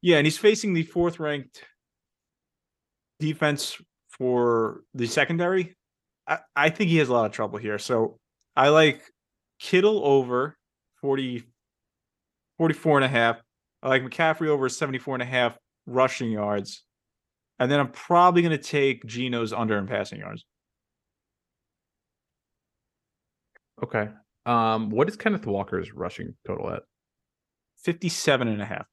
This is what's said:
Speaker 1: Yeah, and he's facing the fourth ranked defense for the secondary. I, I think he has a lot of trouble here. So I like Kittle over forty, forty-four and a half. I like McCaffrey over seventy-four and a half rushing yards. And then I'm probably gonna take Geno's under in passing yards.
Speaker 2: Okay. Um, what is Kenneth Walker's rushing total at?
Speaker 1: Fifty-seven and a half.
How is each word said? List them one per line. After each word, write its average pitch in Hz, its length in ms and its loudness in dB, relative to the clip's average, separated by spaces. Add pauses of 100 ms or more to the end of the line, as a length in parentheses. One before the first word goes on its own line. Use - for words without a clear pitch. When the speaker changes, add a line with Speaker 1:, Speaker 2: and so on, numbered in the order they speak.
Speaker 1:
Yeah, 175 140 6
and 147 100 4
he's 156 120 0
facing 214 360 2
the 165 100 0
fourth 170 360 -2
ranked 147 420 -8 (1600)
defense 151 560 -2 (340)
for 120 720 0 (100)
the 120 140 -4
secondary. 170 680 0 (520)
I, 156 100 -2 (180)
I 147 140 4
think 170 220 0
he 165 60 4
has 139 120 2
a 127 40 2
lot 117 120 2
of 104 60 -4
trouble 107 260 -6
here. 104 220 -6
So 113 400 -2 (360)
I 135 140 6
like 156 320 4 (580)
Kittle 196 460 2
over 135 500 2 (460)
forty, 131 420 -4 (1160)
forty-four 156 400 2
and 135 40 4
a 131 40 2
half. 117 340 2 (400)
I 131 80 -4
like 131 140 2
McCaffrey 160 460 -2
over 135 200 0
seventy-four 131 460 -6
and 127 80 -4
a - 20 -6
half 123 320 0 (300)
rushing 127 420 0
yards. 104 540 -4 (760)
And 127 140 0
then 147 80 2
I'm 131 120 -2
probably 175 520 4
gonna 160 160 0
take 139 460 -2
Geno's 117 460 -4
under 110 280 -2
in 95 80 -6
passing 104 320 -6
yards. 101 260 -16 (3500)
Speaker 2:
Okay. 107 260 -4 (360)
Um, 113 460 0
what 135 180 2
is 208 60 -12
Kenneth 208 320 -4
Walker's 98 440 -6
rushing - 440 -10 (100)
total - 240 -8
at? - 140 -10 (960)
Speaker 1:
Fifty-seven 160 680 0
and 107 140 -4
a 98 40 -6
half. 101 280 -10